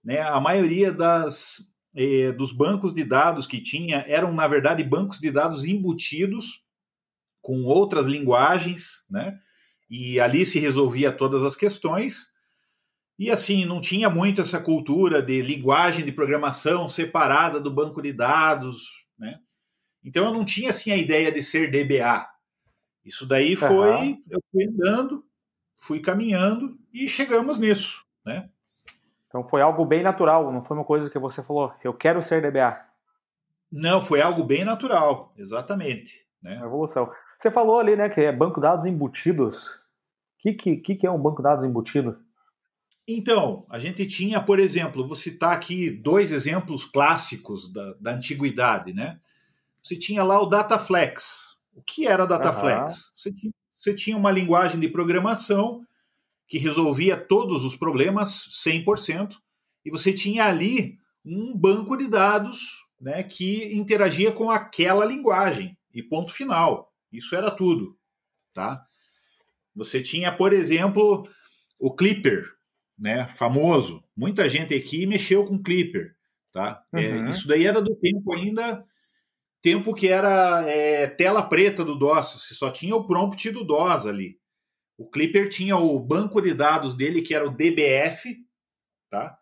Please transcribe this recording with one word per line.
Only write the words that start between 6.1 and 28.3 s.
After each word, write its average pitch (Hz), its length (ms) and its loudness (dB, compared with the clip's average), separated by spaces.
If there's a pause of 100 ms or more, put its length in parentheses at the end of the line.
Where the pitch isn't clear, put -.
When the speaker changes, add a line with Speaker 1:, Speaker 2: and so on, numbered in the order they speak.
Speaker 1:
com 131 240 -4
outras 160 420 2
linguagens, 147 1000 0
né? 196 320 -8 (480)
E 123 320 -2
ali 131 240 4
se 147 140 0
resolvia 135 520 2
todas 135 320 0
as 139 140 -2
questões. 202 760 -4 (840)
E 214 120 -4
assim, 196 340 2
não 175 160 -4
tinha 202 300 0
muito 190 320 2
essa 170 180 -2
cultura 160 600 2
de 131 180 -2
linguagem 147 640 2
de 139 80 -6
programação 147 760 -2
separada 156 720 2
do 143 120 -4
banco 151 320 -4
de 143 100 -6
dados, 131 960 0 (120)
né? 113 220 -14 (640)
Então 160 220 0
eu 226 80 -2
não 220 100 -2
tinha 240 240 -4
assim 220 220 -4
a 202 80 2
ideia 156 340 2
de 147 80 -4
ser 156 300 -2
D 143 120 0
B 131 200 0
A. 117 260 0 (760)
Isso - 220 -14
daí 139 320 2
foi, 190 340 4
Speaker 2:
Aham. 269 280 0 (100)
Speaker 1:
eu 185 100 -6 (140)
fui 190 140 2
andando, 226 580 -2 (540)
fui 151 220 -6
caminhando 208 760 -2 (140)
e 262 160 -6
chegamos 262 500 0
nisso, 208 460 0 (180)
né? 139 280 -10 (760)